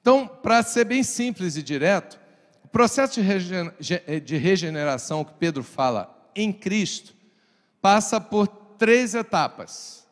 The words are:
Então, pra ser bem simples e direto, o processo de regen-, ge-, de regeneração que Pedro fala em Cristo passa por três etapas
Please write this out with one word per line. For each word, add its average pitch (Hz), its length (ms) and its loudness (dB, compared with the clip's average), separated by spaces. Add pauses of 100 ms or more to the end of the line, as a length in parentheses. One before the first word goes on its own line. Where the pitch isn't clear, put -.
Então, 262 260 4
pra 226 360 0
ser 233 220 0
bem 247 180 0
simples 185 540 -4
e 156 60 -8
direto, 147 560 -2 (460)
o - 40 -20
processo 240 460 2
de 240 60 -4
regen-, 185 580 -2
ge-, 156 460 -4
de 135 120 -6
regeneração 156 880 -2
que 147 100 -20
Pedro 160 280 -2
fala 117 720 -4
em 208 180 -2
Cristo 196 640 -4 (680)
passa 208 380 4
por 208 260 0
três 226 680 0
etapas - 960 -6